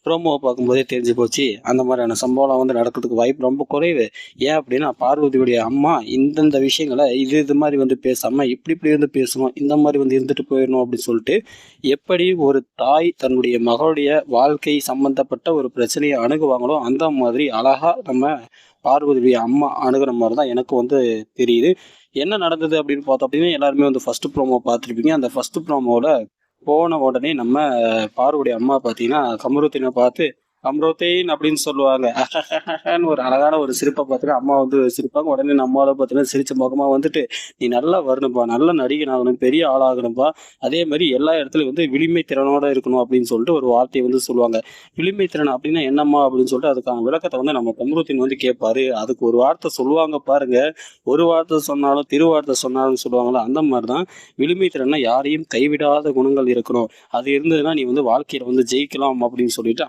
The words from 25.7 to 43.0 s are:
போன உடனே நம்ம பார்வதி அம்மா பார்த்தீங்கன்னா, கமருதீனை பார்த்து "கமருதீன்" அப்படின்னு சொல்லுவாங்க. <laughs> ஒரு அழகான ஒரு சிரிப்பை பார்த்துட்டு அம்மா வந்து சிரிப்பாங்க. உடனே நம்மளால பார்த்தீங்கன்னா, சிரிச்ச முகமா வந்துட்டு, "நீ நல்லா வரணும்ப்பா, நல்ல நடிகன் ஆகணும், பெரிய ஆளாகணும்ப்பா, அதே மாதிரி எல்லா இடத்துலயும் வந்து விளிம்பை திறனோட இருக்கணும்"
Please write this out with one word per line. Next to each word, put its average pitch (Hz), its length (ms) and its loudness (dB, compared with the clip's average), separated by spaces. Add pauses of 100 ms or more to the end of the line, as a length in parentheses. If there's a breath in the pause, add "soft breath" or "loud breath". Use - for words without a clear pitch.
போன 160 320 2
உடனே 131 340 0
நம்ம 127 240 0 (580)
பார்வதி 135 380 0
அம்மா 127 280 0
பார்த்தீங்கன்னா, 120 420 -2 (160)
கமருதீனை 139 560 -2
பார்த்து 123 320 0 (380)
"கமருதீன்" 160 640 -2
அப்படின்னு 151 300 -2
சொல்லுவாங்க. 135 540 0
<laughs> 160 920 -2
ஒரு 151 160 0
அழகான 143 360 2
ஒரு 139 160 -2
சிரிப்பை 143 280 -2
பார்த்துட்டு 135 320 -2
அம்மா 135 240 0
வந்து 135 200 2 (120)
சிரிப்பாங்க. 147 380 -4
உடனே 139 260 0
நம்மளால 135 360 2
பார்த்தீங்கன்னா, 135 400 0
சிரிச்ச 135 240 -2
முகமா 131 340 0
வந்துட்டு, 143 340 0 (320 loud breath)
"நீ 127 140 -6
நல்லா 143 340 0
வரணும்ப்பா, 131 420 0
நல்ல 123 280 2
நடிகன் 143 400 -2
ஆகணும், 123 260 0
பெரிய 135 300 2
ஆளாகணும்ப்பா, 127 580 0 (360 loud breath)
அதே 139 220 -2
மாதிரி 156 260 0
எல்லா 139 220 0
இடத்துலயும் 147 380 -2
வந்து 156 200 -2
விளிம்பை 160 340 0
திறனோட 139 460 0
இருக்கணும்" 127 300 0